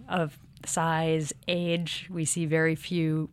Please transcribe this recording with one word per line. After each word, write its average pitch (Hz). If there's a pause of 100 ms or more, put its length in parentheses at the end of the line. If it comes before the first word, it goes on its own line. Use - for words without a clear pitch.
of 151 (260)
size, 160 (140)
age. 175
We 170
see 165
very 160
few 156